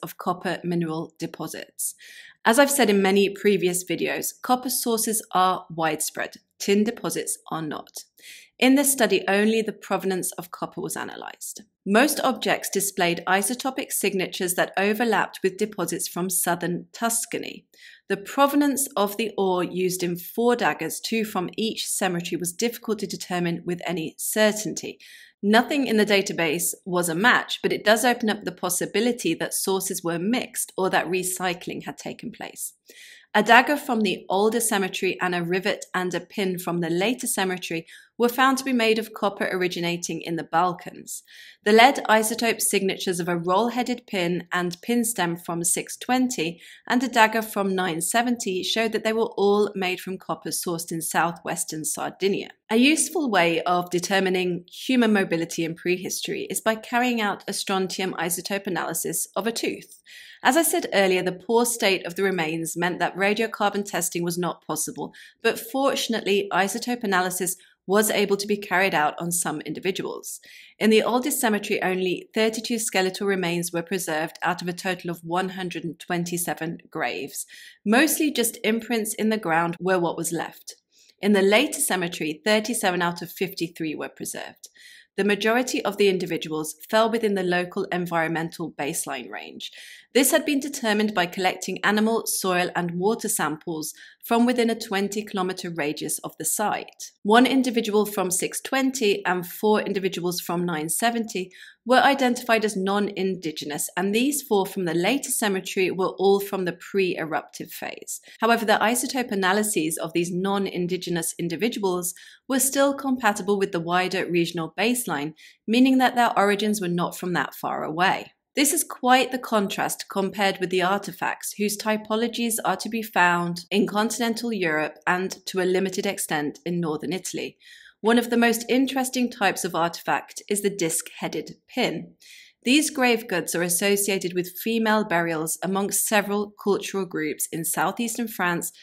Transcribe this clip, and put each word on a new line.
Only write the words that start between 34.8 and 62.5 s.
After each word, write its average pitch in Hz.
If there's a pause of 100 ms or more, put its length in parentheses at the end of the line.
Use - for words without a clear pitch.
and 180
a 175
rivet 185
and 180
a 175
pin 185
from 175
the 170
later 208
cemetery 185 (300)
were 240
found 262
to 262
be 269
made 226
of 214
copper 202
originating 175
in 170
the 156
Balkans. - (420)
The 208
lead 240
isotope 226
signatures 190
of 170
a 175
roll-headed 233
pin 175
and 180
pin 240
stem 175
from 170
six -
twenty 247 (260)
and 247
a 269
dagger 220
from 196
nine 185
seventy 233
showed 226
that 220
they 220
were 220
all 202
made 185
from 185
copper 165
sourced 170
in 165
southwestern 165
Sardinia. 151 (200)
A 220
useful 285
way 170
of 175
determining 180
human 240
mobility 170
in 165
prehistory 175
is 190
by 220
carrying 240
out 202
a 208
strontium 190
isotope 180
analysis 165
of 190
a 226
tooth. - (440)
As 254
I 339
said 330
earlier, 190
the 180
poor 226
state 196
of 175
the 190
remains 165